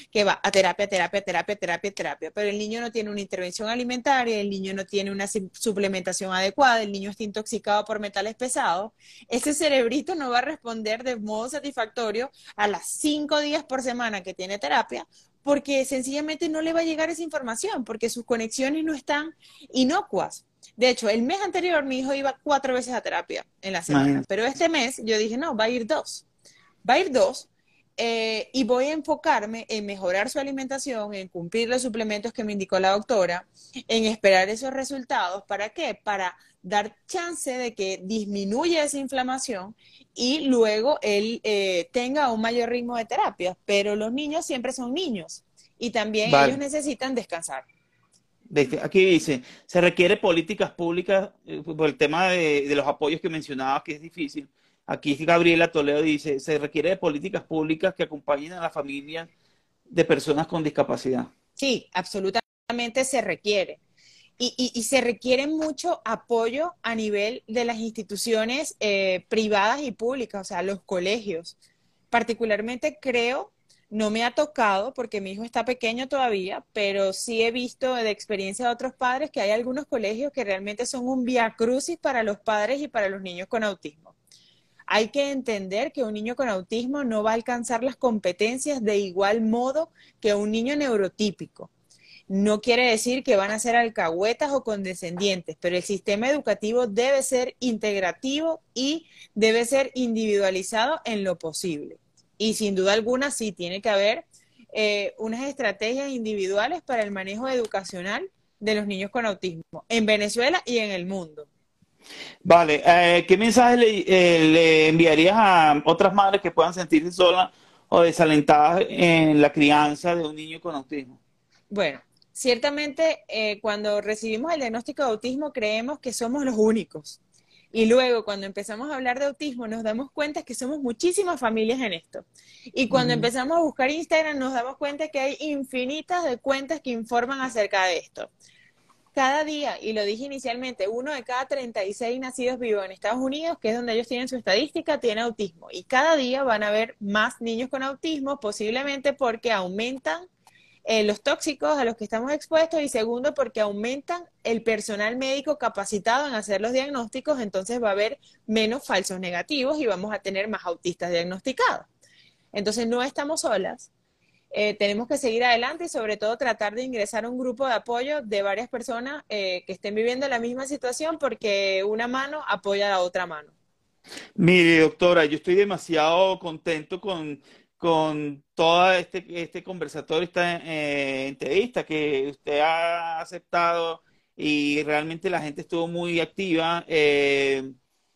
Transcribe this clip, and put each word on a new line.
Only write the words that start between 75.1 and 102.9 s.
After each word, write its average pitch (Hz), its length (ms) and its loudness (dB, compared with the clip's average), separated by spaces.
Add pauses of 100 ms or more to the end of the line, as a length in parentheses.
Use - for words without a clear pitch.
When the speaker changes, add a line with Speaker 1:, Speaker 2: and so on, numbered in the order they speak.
Speaker 1:
mi 190 120 -10
hijo 208 120 -10
está 233 200 -4
pequeño 247 440 -2
todavía, 226 640 -2
pero 196 400 0
sí 226 300 -2
he 233 80 2
visto 254 440 -4
de 226 160 -2
experiencia 196 560 -6
de 240 60 2
otros 254 220 -6
padres 262 360 -2
que 233 100 -4
hay 202 100 2
algunos 254 360 -2
colegios 233 460 -4
que 254 120 -4
realmente 202 420 -4
son 247 200 -6
un 262 180 -2
vía 233 320 0
crucis 254 420 0
para 254 240 -2
los 208 160 -4
padres 220 420 0
y 294 80 -6
para 202 200 0
los 196 120 -6
niños 180 260 -10
con 220 160 -2
autismo. 180 520 -8 (720)
Hay 214 220 2
que 277 220 -2
entender 220 600 -4
que 277 120 -4
un 214 100 -4
niño 214 220 -6
con 262 140 -2
autismo 240 540 -4
no 220 200 0
va 220 80 2
a 226 40 2
alcanzar 240 480 -4
las 262 120 -4
competencias 233 880 0
de 208 140 2
igual 196 440 2
modo 254 500 0 (280)
que 214 140 2
un 208 180 0
niño 233 240 0
neurotípico. 214 920 -2 (580)
No 208 340 2
quiere 247 280 4
decir 247 340 0
que 240 120 4
van 196 160 2
a 220 80 -4
ser 233 160 0
alcahuetas 220 800 0
o 269 100 0
condescendientes, 185 960 -4
pero 175 180 -2
el 180 60 -2
sistema 208 460 -2
educativo 233 580 0
debe 254 360 2
ser 247 360 -2
integrativo 233 1040 -2 (120)
y 285 340 -4 (280)
debe 220 300 4
ser 269 300 0
individualizado 220 1080 0
en 214 180 -4
lo 180 160 -2
posible. 160 600 -6 (400)
Y 214 160 0
sin 202 200 0
duda 190 180 4